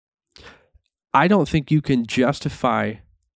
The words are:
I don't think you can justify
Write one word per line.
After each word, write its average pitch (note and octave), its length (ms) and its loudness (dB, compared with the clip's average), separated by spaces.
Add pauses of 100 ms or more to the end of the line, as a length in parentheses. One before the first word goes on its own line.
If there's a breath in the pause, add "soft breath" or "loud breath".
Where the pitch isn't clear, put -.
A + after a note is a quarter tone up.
(1160 loud breath)
I D3 140 4
don't F#3 200 2
think D#3 220 -2
you D3+ 100 4
can B2+ 240 -2
justify A#2 920 -2 (440)